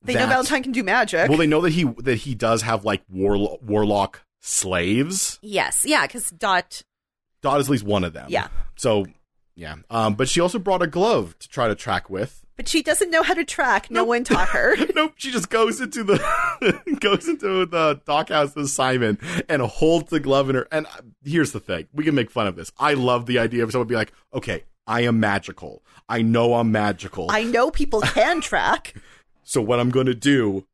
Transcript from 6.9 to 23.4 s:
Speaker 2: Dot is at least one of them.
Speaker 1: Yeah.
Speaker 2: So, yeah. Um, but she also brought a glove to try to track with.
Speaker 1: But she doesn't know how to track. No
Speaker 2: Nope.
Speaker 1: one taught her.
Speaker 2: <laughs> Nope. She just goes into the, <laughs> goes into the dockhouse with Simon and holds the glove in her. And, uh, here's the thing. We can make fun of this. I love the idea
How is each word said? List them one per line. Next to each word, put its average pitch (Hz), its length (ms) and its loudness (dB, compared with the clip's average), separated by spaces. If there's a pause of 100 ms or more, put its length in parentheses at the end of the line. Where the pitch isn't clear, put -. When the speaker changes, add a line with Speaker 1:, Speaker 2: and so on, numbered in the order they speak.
Speaker 2:
Dot 143 180 2
is 131 80 0
at 139 40 0
least 117 120 0
one 101 200 0
of 82 100 -6
them. 65 160 -16
Speaker 1:
Yeah. 156 180 -4 (300)
Speaker 2:
So, 107 280 2 (500)
yeah. 78 200 -14 (140)
Um, 110 240 0
but 127 160 0
she - 120 0
also 180 180 0
brought 185 240 0
a 170 40 -2
glove 160 520 0
to - 100 -20
try 123 180 -2
to 104 80 0
track 95 340 -4
with. 95 360 -8 (100)
Speaker 1:
But - 120 -8
she 320 160 0
doesn't 349 260 0
know 330 140 2
how 370 120 2
to 339 100 -2
track. 240 440 -2
No 233 120 0
Speaker 2:
Nope. 226 80 2
Speaker 1:
one 240 160 0
taught 185 240 2
her. - 260 4 (100)
Speaker 2:
<laughs> 381 100 -2
Nope. 311 200 0
She 269 160 -10
just 208 180 -4
goes 226 300 2
into 240 240 -6
the, 196 140 4 (420)
<laughs> - 400 0
goes 202 300 2
into 190 360 0
the 160 400 0
dockhouse 151 480 0
with 143 160 -4
Simon 127 480 2 (300)
and 147 140 0
holds 156 480 2
the 160 100 0
glove 135 300 2
in 131 80 2
her. - 120 -2
And, 156 180 -4
uh, - 140 -20 (220)
here's 147 300 0
the 107 80 -8
thing. 85 320 -6
We 151 100 -4
can 156 120 2
make 123 140 0
fun 110 180 -2
of 87 100 -6
this. 82 200 -14
I 147 180 2
love 123 320 0
the 123 120 0
idea 117 240 0